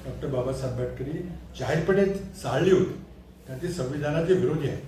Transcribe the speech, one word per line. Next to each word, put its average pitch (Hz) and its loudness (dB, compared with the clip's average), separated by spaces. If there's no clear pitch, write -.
डॉक्टर 135 -8
बाबासाहेब 131 -2
आंबेडकरी 131 -4
जाहीरपणे 180 4
चालली 151 2
होती, - 4
कारण 131 -8
ती 175 -4
संविधानाचे 151 0
विरोधी 143 4
आहे. 107 -2